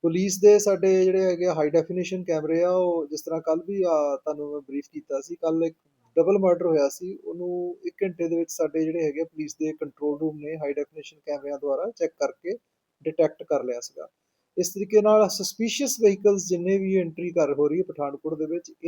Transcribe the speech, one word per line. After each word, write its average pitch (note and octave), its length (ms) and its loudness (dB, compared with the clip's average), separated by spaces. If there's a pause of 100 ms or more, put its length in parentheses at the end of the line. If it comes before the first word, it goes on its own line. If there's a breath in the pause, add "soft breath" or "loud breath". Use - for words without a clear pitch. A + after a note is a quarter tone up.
ਪੁਲਿਸ F#3 400 0
ਦੇ G#3 180 10
ਸਾਡੇ F#3+ 460 2
ਜਿਹੜੇ F#3+ 160 2
ਹੈਗੇ F3+ 240 0
ਆ, F3+ 80 2
ਹਾਈ D3+ 160 0
ਡੈਫੀਨੇਸ਼ਨ F3 540 -2
ਕੈਮਰੇ E3 400 0
ਆ, F3+ 60 2
ਉਹ F3 380 0
ਜਿਸ D3 140 -10
ਤਰ੍ਹਾਂ D#3+ 200 -6
ਕੱਲ੍ਹ E3 220 -2
ਵੀ, G3 200 -2
ਆ, D3 340 2
ਤੁਹਾਨੂੰ D3 340 -6
ਮੈਂ D3 100 -8
ਬਰੀਫ C#3 300 -8
ਕੀਤਾ C#3 300 -6
ਸੀ, E3+ 140 -12
ਕੱਲ੍ਹ E3 300 0
ਇੱਕ E3 100 -6 (420)
ਡਬਲ F3+ 200 4
ਮਰਡਰ F3+ 280 2
ਹੋਇਆ D3 240 4
ਸੀ, F3+ 360 -10
ਉਹਨੂੰ F3+ 600 -6
ਇੱਕ F4 180 -8
ਘੰਟੇ F3 240 -4
ਦੇ E3+ 80 -2
ਵਿੱਚ E3 160 -2
ਸਾਡੇ D#3+ 320 -2
ਜਿਹੜੇ D#3+ 200 -2
ਹੈਗੇ D3 180 -2
ਆ, - 20 -2
ਪੁਲਿਸ D#3 320 -8
ਦੇ D#3 180 -4
ਕੰਟਰੋਲ D3 460 -6
ਰੂਮ D#3 200 -4
ਨੇ D3+ 180 -10
ਹਾਈ C#3+ 160 -4
ਡੈਫੀਨੇਸ਼ਨ D3 440 -10
ਕੈਮਰਿਆਂ C#3+ 420 -8
ਦੁਆਰਾ C#3+ 320 -2
ਚੈੱਕ - 220 -4
ਕਰਕੇ E3+ 440 -4 (460)
ਡਿਟੈਕਟ D#3 400 0
ਕਰ C#3 200 -2
ਲਿਆ B2 160 -6
ਸੀਗਾ। - 280 -14 (500)
ਇਸ F3+ 120 -2
ਤਰੀਕੇ G3+ 320 2
ਨਾਲ G#3+ 280 6
ਸਸਪੀਸ਼ੀਅਸ A3 720 -4
ਵਹੀਕਲਸ G3 460 4
ਜਿੰਨੇ F3+ 300 0
ਵੀ F#3+ 180 0
ਐਂਟਰੀ E3+ 360 -2
ਕਰ D#3 220 2
ਹੋ D3 140 2
ਰਹੀ D#3 120 0
ਹੈ F#3 40 0
ਪਠਾਨਕੋਟ D3+ 560 -6
ਦੇ D#3 60 -2
ਵਿੱਚ, E3+ 260 -8 (160)